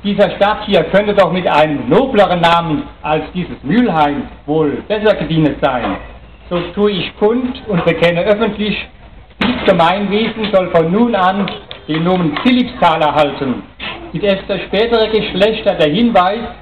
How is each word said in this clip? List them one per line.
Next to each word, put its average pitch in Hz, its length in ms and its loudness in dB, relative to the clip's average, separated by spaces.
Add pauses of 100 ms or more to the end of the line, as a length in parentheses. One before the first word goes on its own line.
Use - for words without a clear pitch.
dieser 202 280 2
Stadt 208 340 -2
hier 185 200 2
könnte 208 280 0
doch 185 180 4
mit 180 160 -2
einem 147 400 2
nobleren 180 540 2
Namen 170 420 2 (200)
als 156 200 -2 (120)
dieses - 260 -8
Mülheim 151 600 0 (240)
wohl 143 400 0
besser 208 280 2
gedient 156 460 0
sein. 120 360 -2 (520)
So 175 100 -2 (140)
tue 208 180 0
ich 175 280 -6
kund 240 480 0
und 175 180 -2
bekenne 170 360 2
öffentlich, 208 680 -2 (560)
dies 247 220 -2
Gemeinwesen 202 840 0
soll 185 200 0
von 165 200 2
nun 226 220 2
an 190 320 0 (420)
den 160 160 -2
Namen 180 400 0
Philippsthal 208 580 2
erhalten. 143 600 0 (480)
Mit 151 120 -6
desto 196 340 -2
spätere 220 520 0
Geschlechter 208 680 0
der 156 160 2
Hinweis 202 500 2 (200)